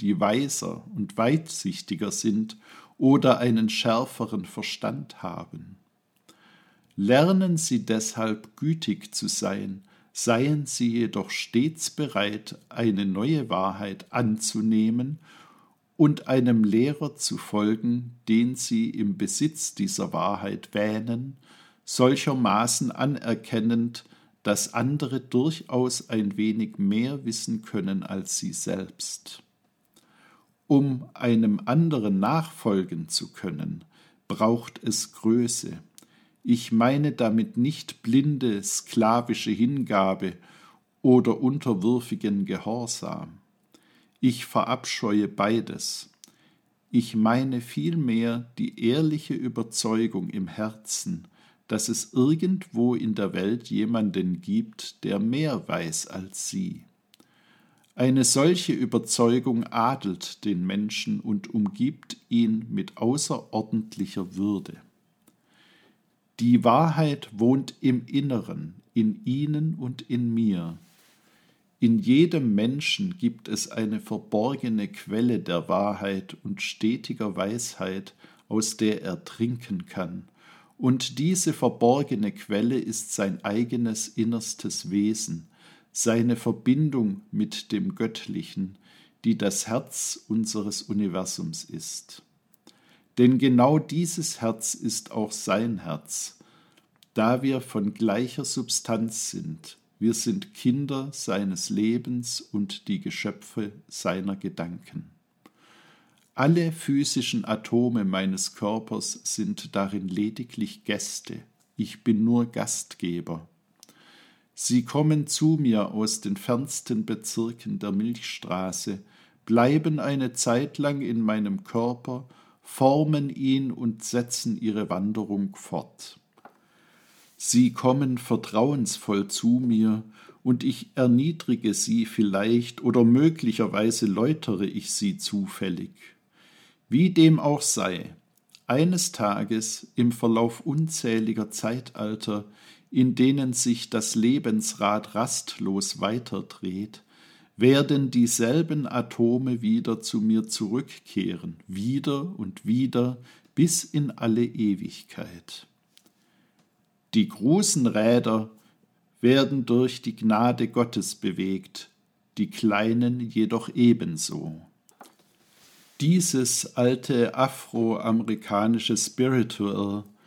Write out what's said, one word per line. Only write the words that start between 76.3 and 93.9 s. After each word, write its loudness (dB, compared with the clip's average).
und -8
stetiger -4
Weisheit, -6
aus -2
der 0
er -6
trinken -6
kann. -10
Und 0
diese 2
verborgene 2
Quelle -2
ist -6
sein -2
eigenes -2
innerstes -4
Wesen, 0
seine 2
Verbindung 2
mit -4
dem -2
Göttlichen, -6
die 2
das -2
Herz -6
unseres -2
Universums -4
ist. -14
Denn 8
genau 6
dieses -4